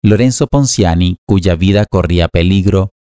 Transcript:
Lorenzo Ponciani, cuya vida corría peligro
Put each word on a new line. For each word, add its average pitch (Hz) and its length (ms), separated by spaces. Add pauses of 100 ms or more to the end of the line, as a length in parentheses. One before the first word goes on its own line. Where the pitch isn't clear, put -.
Lorenzo 120 440
Ponciani, 90 680 (100)
cuya 92 280
vida 98 340
corría 85 380
peligro 95 720